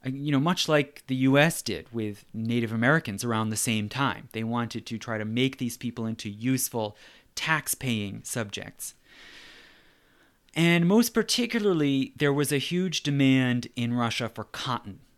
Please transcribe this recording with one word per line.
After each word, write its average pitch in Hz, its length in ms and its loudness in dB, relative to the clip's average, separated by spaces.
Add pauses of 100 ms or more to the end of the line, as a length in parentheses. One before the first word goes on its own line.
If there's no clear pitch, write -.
uh, 131 40 -2
you 139 220 -2
know, 135 80 4
much 170 300 2
like 147 380 2
the 131 80 -2
U 131 220 6
S 160 240 4
did 92 320 -8
with 107 300 -6 (100)
Native 113 380 0
Americans 120 540 2
around 110 240 0
the 107 80 -2
same 107 320 0
time, 120 420 -4
they 113 140 -6
wanted 117 400 -4
to 113 120 -8
try 110 200 -6
to 107 80 -4
make 123 320 0
these 120 180 -4
people 117 300 -6
into 110 240 -6
useful 113 680 -2 (400)
tax-paying 117 880 -4
subjects. - 680 -10 (1600)
And 170 320 4
most 226 260 4
particularly, 208 1000 0
there 143 180 2
was 143 180 0
a 143 60 0
huge 180 460 -2
demand 131 720 4
in 120 180 -2
Russia 117 340 -2
for 110 160 -8
cotton 110 580 -8 (160)